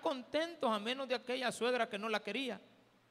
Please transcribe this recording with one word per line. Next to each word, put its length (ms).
contentos, 680
a 80
menos 300
de 80
aquella 360
suegra 360
que 100
no 120
la 120
quería. 380